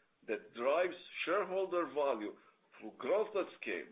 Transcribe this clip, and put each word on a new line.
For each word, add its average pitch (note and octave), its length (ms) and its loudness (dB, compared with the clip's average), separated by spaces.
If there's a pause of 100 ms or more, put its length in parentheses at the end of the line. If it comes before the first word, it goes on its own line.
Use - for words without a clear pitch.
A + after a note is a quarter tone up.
(280)
that - 260 -4
drives D3 440 2 (280)
shareholder F3+ 680 0
value C3 400 0 (440)
through G#2+ 200 -12
growth G3 400 2
at F3+ 120 0 (120)
scale, F#2 300 -4